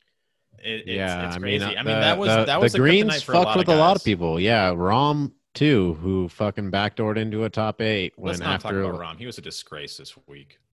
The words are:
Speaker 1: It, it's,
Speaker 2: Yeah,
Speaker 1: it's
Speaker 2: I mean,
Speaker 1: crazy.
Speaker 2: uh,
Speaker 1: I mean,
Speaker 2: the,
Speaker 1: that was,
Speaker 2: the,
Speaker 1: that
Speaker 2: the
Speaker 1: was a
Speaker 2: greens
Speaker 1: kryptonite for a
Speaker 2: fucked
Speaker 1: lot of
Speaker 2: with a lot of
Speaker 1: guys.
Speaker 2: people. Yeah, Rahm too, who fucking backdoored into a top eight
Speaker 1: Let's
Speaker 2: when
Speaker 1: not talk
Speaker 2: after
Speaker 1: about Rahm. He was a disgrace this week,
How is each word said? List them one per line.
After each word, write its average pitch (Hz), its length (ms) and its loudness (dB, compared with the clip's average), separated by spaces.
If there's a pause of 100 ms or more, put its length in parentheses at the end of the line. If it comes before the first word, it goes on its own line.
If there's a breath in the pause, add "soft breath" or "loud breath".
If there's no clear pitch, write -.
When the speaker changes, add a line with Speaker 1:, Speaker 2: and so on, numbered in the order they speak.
(600)
Speaker 1:
It, 110 200 -10
it's, - 80 -14
Speaker 2:
Yeah, 92 380 -4
Speaker 1:
it's 87 100 -8
Speaker 2:
I - 20 -10
mean, 101 220 -4
Speaker 1:
crazy. 101 160 -6
Speaker 2:
uh, - 20 -4
Speaker 1:
I - 40 -6
mean, 110 120 -2
Speaker 2:
the, 110 60 0
Speaker 1:
that 170 160 2
was, 202 100 -2
Speaker 2:
the, 110 160 4
Speaker 1:
that 139 120 0
Speaker 2:
the 170 40 0
Speaker 1:
was 117 160 2
a 123 40 2
Speaker 2:
greens 180 340 4
Speaker 1:
kryptonite 143 100 -4
for - 80 -10
a 170 40 2
Speaker 2:
fucked 175 100 4
Speaker 1:
lot - 80 0
of 185 60 2
Speaker 2:
with 175 100 2
a 156 100 6
lot 170 120 6
of 196 80 2
Speaker 1:
guys. - 40 -12
Speaker 2:
people. 85 380 0
Yeah, 101 300 4
Rahm 135 600 2 (220)
too, 98 480 2
who 92 260 -2
fucking 101 420 -6
backdoored 104 480 -2
into 110 280 -4
a 107 40 -4
top 110 320 -4
eight 107 360 -2
Speaker 1:
Let's 92 220 -6
Speaker 2:
when 90 100 -4
Speaker 1:
not 92 100 0
talk 107 120 -8
Speaker 2:
after 98 120 -2
Speaker 1:
about 90 160 -6
Rahm. 82 180 -12
He 120 80 -16
was 123 120 -14
a - 40 -16
disgrace - 540 -14
this - 200 -20 (120)
week, - 320 -20 (140)